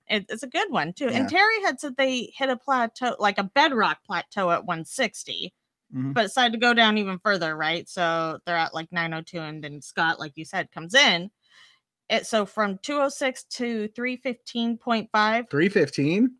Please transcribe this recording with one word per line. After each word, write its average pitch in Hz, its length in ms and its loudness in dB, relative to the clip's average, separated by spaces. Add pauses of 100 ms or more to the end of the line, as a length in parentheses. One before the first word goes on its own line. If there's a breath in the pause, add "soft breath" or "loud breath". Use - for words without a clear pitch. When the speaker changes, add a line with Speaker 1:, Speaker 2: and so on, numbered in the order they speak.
Speaker 1:
it, 208 200 -2
it's 226 160 -8
a - 20 -8
good 359 240 -2
one, 175 220 -2
too. 285 160 -4
And 247 200 0
Speaker 2:
Yeah. 339 100 2
Speaker 1:
Terry 427 260 4
had 311 160 -2
said 277 160 -8
they 262 400 0
hit 269 140 0
a 254 60 0
plateau, 247 600 -2
like, 202 200 0
a 202 40 2
bedrock 220 600 2
plateau 185 480 -2
at 170 120 0
one 165 200 -4
sixty, - 680 -6 (400)
Speaker 2:
Mm-hmm. 135 200 -2
Speaker 1:
but 220 100 2
decided 233 300 2
to 233 80 -4
go 240 120 4
down 220 260 4
even 190 200 -4
further, 170 380 0
right? 160 320 -4
So 165 580 -2
they're 175 100 -2
at, 165 160 -2
like, 160 200 -8
nine 165 200 -4
oh 160 100 -8
two, 170 180 -10
and 151 240 -10
then 147 180 -12
Scott, - 380 -2
like 151 160 -12
you 160 80 -12
said, 175 260 -6
comes 170 240 -6
in. 208 380 4 (760 soft breath)
It, 220 200 0
so 214 180 0
from 202 320 -4
two 285 220 -2
oh 277 80 2
six 269 340 -4 (160)
to 226 300 -4
three 247 300 -6
fifteen 233 600 -4
point 226 340 -2
five. 220 380 2
Speaker 2:
Three 160 180 4
fifteen? 190 720 2